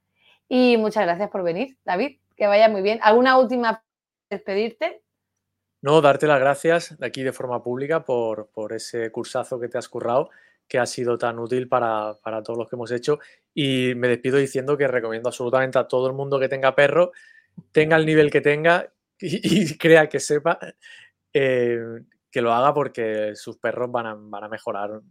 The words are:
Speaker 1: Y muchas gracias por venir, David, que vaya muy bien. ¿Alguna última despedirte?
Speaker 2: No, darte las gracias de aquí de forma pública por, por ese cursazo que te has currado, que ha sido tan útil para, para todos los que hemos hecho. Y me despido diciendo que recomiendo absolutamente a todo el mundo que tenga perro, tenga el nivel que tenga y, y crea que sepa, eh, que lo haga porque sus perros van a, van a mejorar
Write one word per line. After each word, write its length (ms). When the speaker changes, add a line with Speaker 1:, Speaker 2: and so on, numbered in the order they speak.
Speaker 1:
Y 280
muchas 280
gracias 240
por 140
venir, 420
David, 340
que 120
vaya 220
muy 120
bien. 220
¿Alguna 340
última 460
despedirte? 760
Speaker 2:
No, 200
darte 260
las 120
gracias 600
de 80
aquí 160
de 100
forma 300
pública 420
por, 460
por 220
ese 380
cursazo 480
que 80
te 120
has 100
currado, 400
que 100
ha 80
sido 320
tan 220
útil 280
para, 460
para 200
todos 160
los 100
que 60
hemos 160
hecho. 280
Y 420
me 120
despido 300
diciendo 400
que 100
recomiendo 420
absolutamente 500
a 80
todo 200
el 60
mundo 260
que 100
tenga 260
perro, 360
tenga 260
el 80
nivel 260
que 100
tenga 520
y, 440
y 60
crea 300
que 100
sepa, 400
eh, 460
que 100
lo 120
haga 200
porque 640
sus 220
perros 340
van 140
a, 100
van 280
a 60
mejorar 600